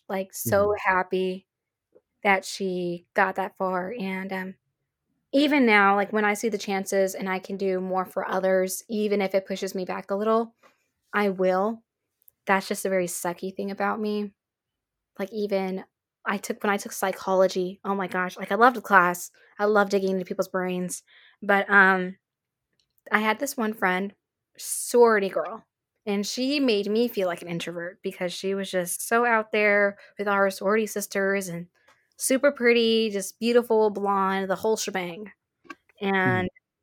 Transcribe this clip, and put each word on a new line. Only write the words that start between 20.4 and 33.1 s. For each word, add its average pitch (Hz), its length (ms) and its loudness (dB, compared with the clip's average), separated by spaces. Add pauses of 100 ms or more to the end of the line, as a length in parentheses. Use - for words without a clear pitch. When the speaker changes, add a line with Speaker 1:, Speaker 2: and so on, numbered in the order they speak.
Speaker 1:
brains. 180 540 -4 (380)
But, 196 280 2
um, 190 480 6 (920)
I 208 80 4
had 220 200 0
this 277 180 -6
one 220 160 -2
friend, 190 400 -2 (440)
sorority 220 720 2
girl, 175 360 -8 (400)
and 202 220 -2
she 269 320 -2
made 208 300 0
me 233 180 2
feel 196 200 -2
like 170 140 -6
an 175 60 -14
introvert 170 560 -8
because 185 300 -6
she 190 220 -4
was 196 140 -6
just 175 380 -4
so 233 180 2
out 220 260 0
there 208 460 2 (220)
with 208 80 -4
our 196 240 2
sorority 208 360 0
sisters 196 640 -2
and 170 180 -10 (500)
super 269 340 2
pretty, 226 580 2
just 196 300 -8